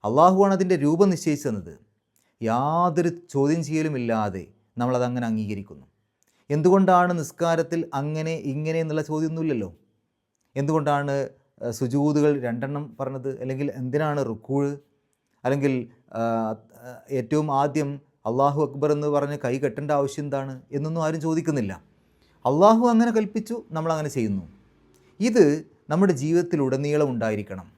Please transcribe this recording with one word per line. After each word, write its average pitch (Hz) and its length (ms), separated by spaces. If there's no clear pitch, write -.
അള്ളാഹുവാണ് 185 480
അതിൻ്റെ 185 240
രൂപം 160 340
നിശ്ചയിച്ചു 147 380
തന്നത്. 87 300
യാതൊരു 160 680
ചോദ്യം 147 320
ചെയ്യലുമില്ലാതെ 120 840
നമ്മളതങ്ങനെ 123 480
അംഗീകരിക്കുന്നു. 101 600
എന്തുകൊണ്ടാണ് 180 680
നിസ്കാരത്തിൽ 165 760
അങ്ങനെ 156 420
ഇങ്ങനെ 151 420
എന്നുള്ള 156 240
ചോദ്യമൊന്നുമില്ലല്ലോ? 156 720
എന്തുകൊണ്ടാണ്, 143 560
ഏഹ്, 117 80
സുജൂദുകൾ 143 720
രണ്ടെണ്ണം 123 600
പറഞ്ഞത്? 131 400
അല്ലെങ്കിൽ 135 340
എന്തിനാണ് 143 520
റുക്കൂഴ്? 139 500
അല്ലെങ്കിൽ, 135 440
ആഹ്, 113 440
ഏറ്റവും 139 420
ആദ്യം 143 480
അല്ലാഹു 139 360
അക്ബർ 143 300
എന്ന് 147 140
പറഞ്ഞ് 143 380
കൈ 127 140
കെട്ടേണ്ട 139 320
ആവശ്യം 143 340
എന്താണ് 135 380
എന്നൊന്നും 156 320
ആരും 160 160
ചോദിക്കുന്നില്ല. 156 520
അള്ളാഹു 208 420
അങ്ങനെ 233 240
കൽപ്പിച്ചു, 220 600
നമ്മളങ്ങനെ 160 360
ചെയ്യുന്നു. 101 540
ഇത് 226 160
നമ്മുടെ 180 320
ജീവിതത്തിലുടനീളം 147 920
ഉണ്ടായിരിക്കണം. 107 560